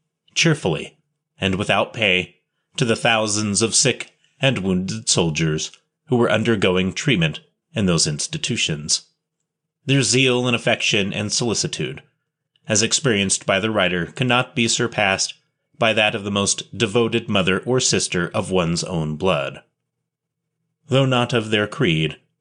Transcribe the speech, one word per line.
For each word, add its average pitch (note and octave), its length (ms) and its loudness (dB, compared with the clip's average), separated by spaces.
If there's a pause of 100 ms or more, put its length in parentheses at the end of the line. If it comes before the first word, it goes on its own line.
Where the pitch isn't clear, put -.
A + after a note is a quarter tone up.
(340)
cheerfully, - 640 0 (420)
and F#2+ 140 0
without G2+ 380 0
pay, F#2 440 0 (400)
to - 80 0
the A2+ 120 2
thousands G#2+ 680 0
of A2 120 0
sick - 420 0 (240)
and C3 180 0
wounded F#2+ 500 -2
soldiers D#2+ 640 0 (360)
who B2 100 0
were A#2 140 2
undergoing G2 640 2
treatment E2+ 480 0 (320)
in A2 140 0
those E2 220 2
institutions. D2+ 1000 -4 (800)
Their C3+ 160 2
zeal B2 460 2
and A#2+ 80 0
affection G#2+ 560 0
and G#2 200 -4
solicitude, E2+ 680 -4 (640)
as G#2+ 140 2
experienced G#2 640 0
by G2 140 2
the A2 120 0
writer, F2+ 360 0
cannot B2 480 -2
be A#2 140 2
surpassed G#2 680 0 (420)
by A2+ 160 2
that G#2+ 220 2
of G#2 80 -4
the G2+ 80 -4
most G2+ 460 -2
devoted A2+ 520 0
mother F#2+ 320 2
or B2+ 200 0
sister F2+ 520 0
of G2 180 -4
one's E2+ 340 0
own D#2 320 -4
blood. D2 460 -2 (1200)
Though C3 200 2
not B2 260 0
of A2 180 0
their G#2+ 160 2
creed, D#2+ 520 0 (220)